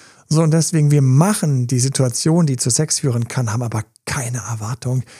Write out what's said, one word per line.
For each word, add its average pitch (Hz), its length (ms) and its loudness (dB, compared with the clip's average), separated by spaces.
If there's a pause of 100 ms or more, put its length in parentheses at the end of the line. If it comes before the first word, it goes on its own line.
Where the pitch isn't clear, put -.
(280)
So, 156 160 2
und 156 80 2
deswegen, 156 400 2
wir 147 100 4
machen 139 640 2
die 123 140 0
Situation, 135 640 0
die 131 120 0
zu 127 120 -4
Sex 151 300 0
führen 117 300 -2
kann, 113 240 -4
haben 120 100 -4
aber 110 220 -4 (200)
keine 123 340 -6
Erwartung, 117 640 -6 (160)